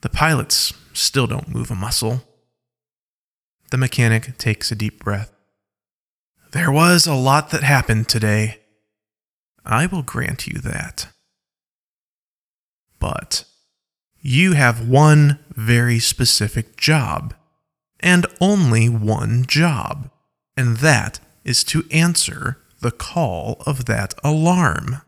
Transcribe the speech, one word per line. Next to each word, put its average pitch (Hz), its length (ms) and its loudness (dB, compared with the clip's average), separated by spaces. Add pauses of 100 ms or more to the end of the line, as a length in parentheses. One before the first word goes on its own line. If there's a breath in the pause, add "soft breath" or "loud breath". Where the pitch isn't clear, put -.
The - 80 -8
pilots - 640 0 (200)
still - 360 -2
don't 117 200 -8
move 120 220 -8
a 110 60 -6
muscle. 117 520 -4 (1400)
The 127 80 -2
mechanic 120 580 0
takes - 360 -4
a - 20 -6
deep 107 280 -8
breath. 101 300 -6 (1200)
"There 165 220 0
was 170 340 4
a 160 80 0
lot 135 360 2
that 147 120 -4
happened 120 460 2
today. 107 520 0 (1040)
I 127 220 0
will 180 160 -4
grant 127 440 -6
you - 140 -8
that. - 500 -10 (1900)
But - 460 -6 (760)
you 156 320 2
have 120 340 2
one 147 520 6 (120)
very 120 480 2
specific - 760 -2
job, - 580 -2 (680)
and 180 260 4 (140)
only 147 480 4
one 110 580 0
job, 147 640 -2 (460)
and 120 220 -2
that 143 420 2 (220)
is - 220 -2
to - 260 -4
answer - 720 -2 (180)
the 120 120 -4
call 113 720 -6
of 131 220 -4
that 107 360 -4
alarm." 156 840 0